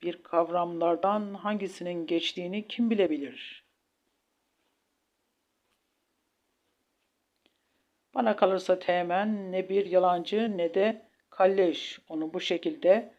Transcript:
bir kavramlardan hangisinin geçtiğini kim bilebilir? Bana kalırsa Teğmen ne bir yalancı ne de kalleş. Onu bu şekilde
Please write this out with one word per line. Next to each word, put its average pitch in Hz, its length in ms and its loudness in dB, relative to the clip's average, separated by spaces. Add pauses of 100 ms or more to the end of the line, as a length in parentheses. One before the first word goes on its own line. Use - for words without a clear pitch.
bir 170 200 -8
kavramlardan 170 1120 0
hangisinin 190 720 -6
geçtiğini 180 640 -4
kim 233 220 0
bilebilir? 156 760 -2 (4000)
Bana 226 220 2
kalırsa 185 420 2
Teğmen 185 720 -2
ne 185 160 -2
bir 196 180 0
yalancı 185 720 2
ne 170 180 -2
de 214 320 0 (240)
kalleş. 190 800 2
Onu 160 260 -6
bu 180 60 -4
şekilde 175 800 2